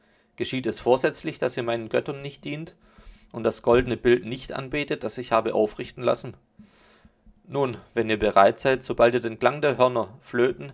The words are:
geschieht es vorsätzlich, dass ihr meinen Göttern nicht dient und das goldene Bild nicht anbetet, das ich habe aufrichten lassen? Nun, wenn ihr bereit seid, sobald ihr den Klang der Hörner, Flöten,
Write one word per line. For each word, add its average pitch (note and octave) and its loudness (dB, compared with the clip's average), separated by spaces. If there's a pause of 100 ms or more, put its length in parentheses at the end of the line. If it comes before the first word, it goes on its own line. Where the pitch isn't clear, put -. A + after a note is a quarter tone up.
(360)
geschieht B2+ -4
es G#2+ -4
vorsätzlich, C#3+ 0
dass C3+ -4
ihr B2+ -2
meinen A#2 -4
Göttern C3+ -4
nicht C#3 -14
dient D3 -10 (560)
und A2+ -8
das A2+ -2
goldene B2 4
Bild B2 4
nicht B2 -10
anbetet, C#3+ -6
das A2+ -8
ich B2 -10
habe A2+ 2
aufrichten A2 -4
lassen? B2 -2 (1120)
Nun, C3+ -2 (180)
wenn A2 0
ihr G#2+ 0
bereit G2+ 4
seid, C3 0
sobald A#2+ 4
ihr B2 0
den A2+ -6
Klang C3+ 0
der C#3 0
Hörner, A#2+ 0
Flöten, B2+ -2